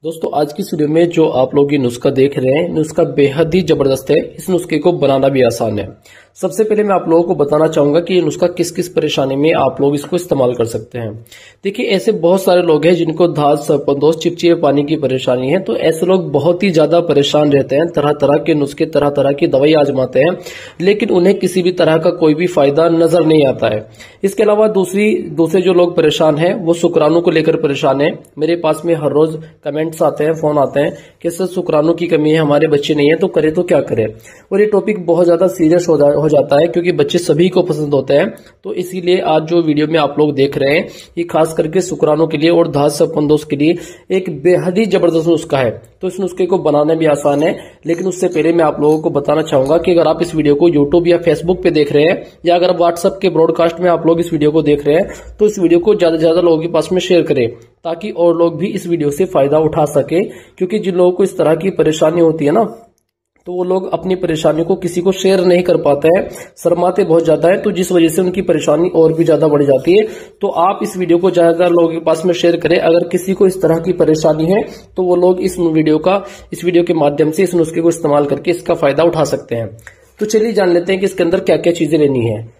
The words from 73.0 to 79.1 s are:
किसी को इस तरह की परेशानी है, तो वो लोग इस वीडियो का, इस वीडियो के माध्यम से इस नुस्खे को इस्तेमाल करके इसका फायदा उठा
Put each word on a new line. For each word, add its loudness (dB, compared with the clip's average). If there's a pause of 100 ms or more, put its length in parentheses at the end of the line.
किसी -2
को 4
इस -2
तरह 2
की -2
परेशानी 2
है, 0 (340)
तो -2
वो 2
लोग 2
इस -4
वीडियो 2
का, 0 (280)
इस -8
वीडियो 2
के 0
माध्यम 0
से 0
इस -2
नुस्खे 0
को 4
इस्तेमाल 0
करके -4
इसका -2
फायदा 0
उठा 2